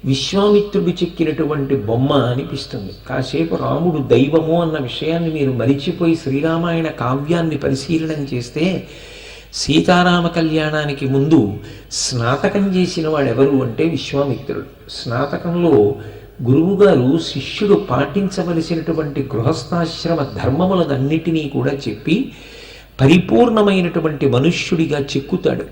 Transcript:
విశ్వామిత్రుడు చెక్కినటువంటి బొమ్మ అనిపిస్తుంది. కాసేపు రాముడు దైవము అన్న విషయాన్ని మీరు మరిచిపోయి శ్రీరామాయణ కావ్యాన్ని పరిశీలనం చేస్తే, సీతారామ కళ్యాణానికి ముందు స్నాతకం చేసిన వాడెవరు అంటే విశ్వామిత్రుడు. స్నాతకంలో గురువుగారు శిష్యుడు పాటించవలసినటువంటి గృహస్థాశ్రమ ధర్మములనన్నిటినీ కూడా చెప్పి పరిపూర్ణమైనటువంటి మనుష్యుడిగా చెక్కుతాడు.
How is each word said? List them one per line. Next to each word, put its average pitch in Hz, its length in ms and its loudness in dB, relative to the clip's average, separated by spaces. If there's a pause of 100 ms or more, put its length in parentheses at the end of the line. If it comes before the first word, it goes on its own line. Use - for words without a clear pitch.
విశ్వామిత్రుడు 196 840 2
చెక్కినటువంటి 151 840 -2
బొమ్మ 120 380 0
అనిపిస్తుంది. 123 800 -2 (160)
కాసేపు 147 460 -4
రాముడు 143 520 -2
దైవము 156 540 4
అన్న 156 200 -2
విషయాన్ని 160 500 -2
మీరు 143 200 0
మరిచిపోయి 139 640 0
శ్రీరామాయణ 160 720 -2
కావ్యాన్ని 151 720 -2
పరిశీలనం 147 760 -2
చేస్తే, 156 540 -4 (680)
సీతారామ 175 720 2
కళ్యాణానికి 156 800 -2
ముందు 135 480 4 (380)
స్నాతకం 185 840 0
చేసిన 170 320 0
వాడెవరు 135 420 2
అంటే 131 340 0
విశ్వామిత్రుడు. 143 800 -2 (260)
స్నాతకంలో 143 1040 0 (480)
గురువుగారు 160 720 4
శిష్యుడు - 560 0
పాటించవలసినటువంటి 160 1600 -2
గృహస్థాశ్రమ 165 800 -2
ధర్మములనన్నిటినీ 151 1400 0
కూడా 135 180 0 (180)
చెప్పి 170 420 -2 (680)
పరిపూర్ణమైనటువంటి 180 1300 4
మనుష్యుడిగా 147 680 0
చెక్కుతాడు. - 720 -2